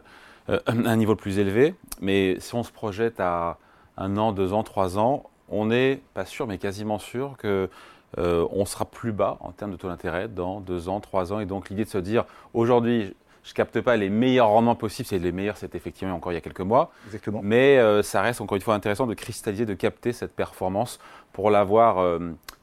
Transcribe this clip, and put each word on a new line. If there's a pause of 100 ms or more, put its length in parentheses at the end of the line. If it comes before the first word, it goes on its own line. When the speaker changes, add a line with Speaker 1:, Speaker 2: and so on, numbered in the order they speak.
(500)
Speaker 1:
euh,
un
niveau
plus
élevé. (280)
Mais
si
on
se
projette
à (400)
un
an,
deux
ans,
trois
ans, (240)
on
n'est (120)
pas
sûr,
mais
quasiment
sûr
que, (480)
euh,
on
sera
plus
bas
en
termes
de
taux
d'intérêt
dans
deux
ans,
trois
ans.
Et
donc
l'idée
de
se
dire, (280)
aujourd'hui, (280)
je
capte
pas
les
meilleurs
rendements
possibles,
c'est
les
meilleurs,
c'était
effectivement
encore
il
y
a
quelques
mois. (160)
Speaker 2:
Exactement.
Speaker 1:
Mais,
euh,
ça
reste
encore
une
fois
intéressant
de
cristalliser,
de
capter
cette
performance (340)
pour
l'avoir,
euh, (440)